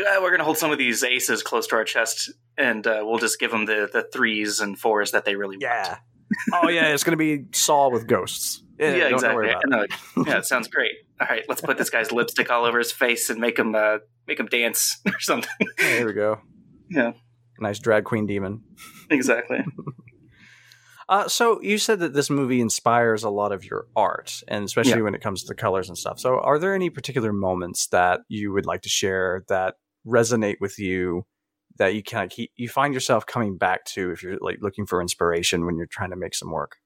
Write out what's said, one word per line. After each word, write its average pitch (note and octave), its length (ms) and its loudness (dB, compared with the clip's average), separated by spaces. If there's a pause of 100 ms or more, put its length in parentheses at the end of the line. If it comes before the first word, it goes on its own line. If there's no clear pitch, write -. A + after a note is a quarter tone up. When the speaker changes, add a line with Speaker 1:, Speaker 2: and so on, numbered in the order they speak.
Speaker 1:
"Oh, G3 160 2
we're F3+ 80 2
gonna E3+ 140 2
hold D3+ 140 0
some D#3+ 120 2
of D3 80 2
these B2 240 2
aces B2+ 400 0
close A2+ 260 -2
to B2 80 2
our A2 80 2
chest, - 460 -2 (280)
and, A#2 280 0
uh, A2 160 2
we'll A2 160 0
just A2 220 0
give A#2 140 -2
'em G#2+ 100 0
the, G#2 260 0
the A#2 120 0 (100)
threes G#2+ 480 0
and G2+ 180 -4
fours G#2 340 0
that G#2 120 0
they G2+ 120 -2
really G2 200 -6
want." G2 60 -8
Speaker 2:
Yeah. G#2+ 360 -4 (540)
Oh, E3+ 160 4
yeah, E3 240 2
it's C#3 120 0
gonna E3 120 2
be D3+ 380 0
Saw C#3+ 360 4
with A2+ 160 -2
ghosts. - 560 -2 (160)
Yeah, D3 160 2
Speaker 1:
Yeah, E3 140 4
Speaker 2:
don't, C3 140 2
don't A2+ 140 4
worry G#2+ 120 2
Speaker 1:
exactly. - 20 2
Speaker 2:
about A2 100 0
it. - 40 0
Speaker 1:
And C#3 80 2
they're A2 540 -2
like, - 80 -4
"Yeah, G2+ 40 4
it F#2+ 60 -2
sounds B2 240 0
great. B2+ 240 0 (280)
All C3+ 100 0
right, A2+ 180 -2
let's B2+ 140 -4
put D3 160 0
this A#2+ 100 0
guy's A2+ 240 0
lipstick A#2+ 380 0
all A#2+ 160 4
over A#2 120 2
his A#2 140 0
face A#2+ 380 0
and A2+ 100 -2
make A#2 180 0
him, A2 160 2
uh, G#2+ 240 4 (280)
make D#3+ 120 -4
him A#2 80 -4
dance - 560 -2
<laughs> - 40 -2
or G3 140 -2
something." C3+ 300 -2 (100)
Speaker 2:
Yeah, - 360 0
there A#2 100 0
we G#2+ 60 -2
go. G#2+ 280 0 (500)
Speaker 1:
Yeah. B2 220 0 (460)
Speaker 2:
Nice G#2 200 -4
drag G#2+ 260 4
queen G#2+ 220 -2
demon. G2+ 360 -6 (480)
Speaker 1:
Exactly. B2+ 540 0
Speaker 2:
<laughs> - 40 -6 (1400)
Uh, G3 160 4
so A#3 360 4
you G#3 160 2
said G3+ 220 2
that E3 120 0
this C#3+ 160 2
movie C3 320 2
inspires A#2 640 4
a G#2+ 60 0
lot G2+ 200 0
of F#2+ 140 -6
your - 220 -8 (100)
art, - 500 -2
and G#2 180 -4
especially A2+ 340 4
Speaker 1:
Yeah. - 60 2
Speaker 2:
when G2+ 100 0
it - 80 -10
comes G2 200 -4
to - 60 -14
the G#2 60 -8
colors F#2+ 340 0
and E2+ 80 -12
stuff. - 240 -6
So B2+ 180 2
are C#3+ 200 2
there F#3+ 160 0
any F3+ 160 0
particular B2+ 420 -2
moments F#2 560 -2
that F2+ 400 4
you G#2 240 -6
would F#2+ 140 0
like F2 160 -4
to - 80 -8
share F#2 580 0
that F#2 280 0 (300)
resonate A2+ 540 2
with G2 180 -6
you, F2+ 480 -2 (520)
that G2 160 4
you G#2+ 80 -4
kinda G2+ 260 -4
keep, - 280 -10
you A#2+ 120 -6
find C#3 240 0
yourself B2+ 320 2
coming G#2 320 -2
back F#2 300 0
to F#2 240 -4
if E2 120 -8
you're, F#2 200 -8
like, F#2 180 -6
looking G2+ 240 -4
for F2+ 160 0
inspiration F2 640 0
when F2 140 -2
you're E2 80 -6
trying F#2 240 -8
to F2+ 60 -10
make F2 180 -8
some - 160 -8
work? D2+ 360 -6